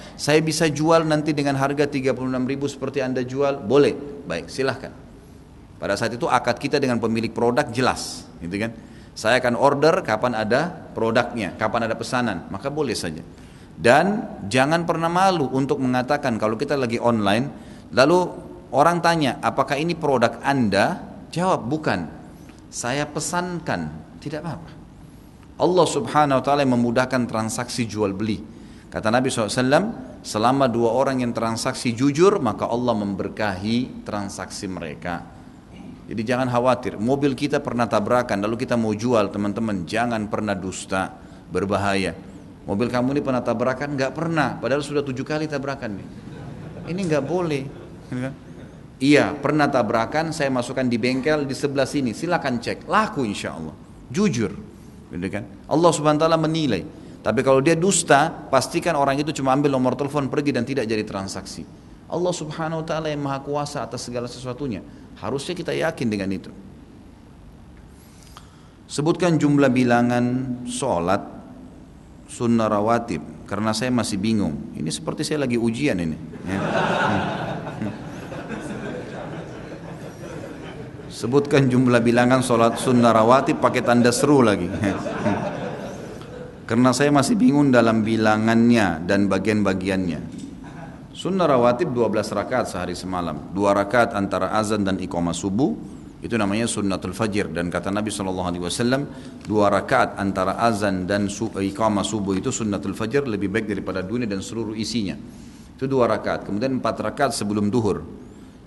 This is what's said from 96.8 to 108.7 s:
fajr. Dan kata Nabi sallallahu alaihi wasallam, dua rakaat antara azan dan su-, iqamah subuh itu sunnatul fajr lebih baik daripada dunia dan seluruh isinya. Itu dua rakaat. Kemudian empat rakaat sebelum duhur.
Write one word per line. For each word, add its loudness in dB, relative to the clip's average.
fajr. -2
Dan -2
kata -2
Nabi -2
sallallahu -4
alaihi -4
wasallam, -2
dua 4
rakaat 2
antara 0
azan 0
dan 0
su-, -4
iqamah 0
subuh -2
itu -2
sunnatul -2
fajr 0
lebih -2
baik -2
daripada -4
dunia -4
dan -4
seluruh -6
isinya. -6
Itu -6
dua 2
rakaat. -2
Kemudian -2
empat -2
rakaat -2
sebelum 0
duhur. 0